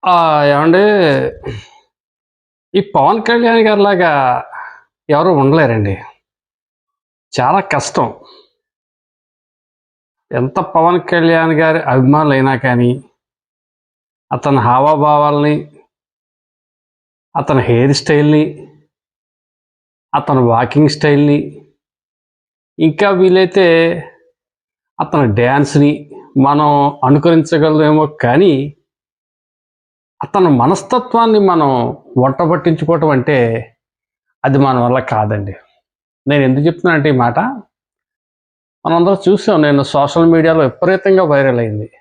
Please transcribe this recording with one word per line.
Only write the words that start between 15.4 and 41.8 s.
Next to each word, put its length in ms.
అతని 280
హెయిర్ 320
స్టైల్ని, 500
అతని 340
వాకింగ్ 480
స్టైల్ని, 440
ఇంకా 320
వీలైతే 580
అతని 360
డ్యాన్స్ని 580
మనం 300
అనుకరించగలమేమో 1000
కానీ, 320
అతని 360
మనస్తత్వాన్ని 840
మనం 300
వంట 240
పట్టించుకోవటం 680
అంటే 260
అది 140
మన 200
వల్ల 220
కాదండి. 540
నేను 180
ఎందుకు 220
చెప్తున్నానంటే 440
ఈ 60
మాట, 220
మనందరం 380
చూసాం, 400
నేను 200
సోషల్ 480
మీడియాలో 340
విపరీతంగా 600
వైరల్ 380
అయింది. 260